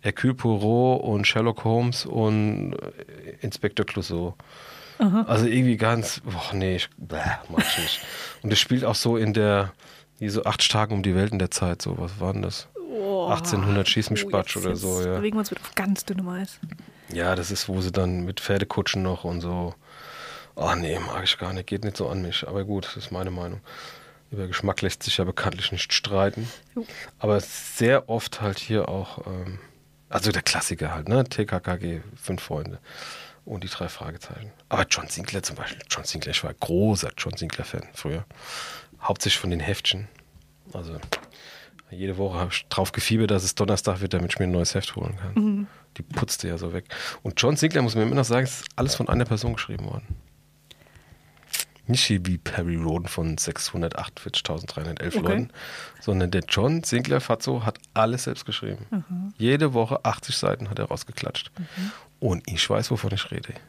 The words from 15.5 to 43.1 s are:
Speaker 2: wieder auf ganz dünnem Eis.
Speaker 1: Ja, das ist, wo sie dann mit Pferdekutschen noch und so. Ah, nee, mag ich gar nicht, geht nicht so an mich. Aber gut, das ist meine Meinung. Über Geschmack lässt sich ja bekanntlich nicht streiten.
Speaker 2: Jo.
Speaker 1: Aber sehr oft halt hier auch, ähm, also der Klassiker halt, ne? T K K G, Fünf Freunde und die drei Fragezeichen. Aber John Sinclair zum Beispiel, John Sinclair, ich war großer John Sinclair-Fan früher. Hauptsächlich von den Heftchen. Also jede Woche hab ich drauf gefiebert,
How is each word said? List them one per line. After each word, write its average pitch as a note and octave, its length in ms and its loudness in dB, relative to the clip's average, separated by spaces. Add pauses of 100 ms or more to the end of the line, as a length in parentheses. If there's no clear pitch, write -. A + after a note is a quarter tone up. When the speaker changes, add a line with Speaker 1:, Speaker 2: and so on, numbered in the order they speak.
Speaker 2:
wieder - 100 -8
auf - 120 -14
ganz G3 300 0
dünnem F#3 240 -2
Eis. F3+ 320 -6 (540)
Speaker 1:
Ja, F2 220 2
das F2+ 140 -2
ist, G2+ 200 -2
wo F#2+ 100 2
sie F#2 140 0
dann F2+ 320 2
mit G2 160 -4
Pferdekutschen G2 600 0
noch F#2 220 0
und F2 160 -2
so. F2 340 -2 (840)
Ah, E2+ 180 2
nee, E2+ 240 -2
mag - 240 -6
ich - 140 2
gar F#2 160 -4
nicht, F#2 140 -6
geht G2+ 180 -2
nicht G#2 100 -2
so F#2 140 -2
an F#2+ 120 -2
mich. E2+ 260 -4
Aber G2 180 -2
gut, G2 200 -2
das - 200 -10
ist - 60 -10
meine F#2 200 -4
Meinung. F2+ 300 -6 (680)
Über G2 160 -4
Geschmack F#2+ 340 0
lässt - 220 -2
sich - 140 0
ja F#2+ 60 4
bekanntlich F#2 480 0
nicht - 220 -2
streiten. G2+ 560 2 (260)
Speaker 2:
Jo. A#3 100 -4 (340)
Speaker 1:
Aber G#2 200 4
sehr - 680 2
oft - 320 -2
halt G2+ 180 0
hier G#2+ 300 2
auch, - 360 -6
ähm, F#2 340 -8 (500)
also - 240 2
der - 80 2
Klassiker - 520 0
halt, D#2 140 -6
ne? B2 160 6
T A2 220 0
K F#2 160 -2
K F2+ 160 -2
G, E2+ 240 -4 (200)
Fünf - 220 -6
Freunde - 360 -6 (680)
und G2+ 180 -8
die F#2 60 -6
drei - 200 -6
Fragezeichen. - 600 -12 (160)
Aber - 200 2
John - 200 -2
Sinclair F2+ 340 -6
zum - 140 -6
Beispiel, - 340 -10
John - 140 -2
Sinclair, - 320 -4
ich - 80 0
war D2 100 -4
großer F#2 640 2
John - 180 -4
Sinclair-Fan - 480 -6 (100)
früher. - 320 -4 (760)
Hauptsächlich - 380 2
von F#2 100 -2
den F2 100 0
Heftchen. G2+ 480 -2 (640)
Also E2 260 -10 (880)
jede F#2+ 280 -4
Woche F#2+ 200 0
hab F2+ 140 0
ich - 180 -2
drauf F#2+ 220 2
gefiebert, A2 400 4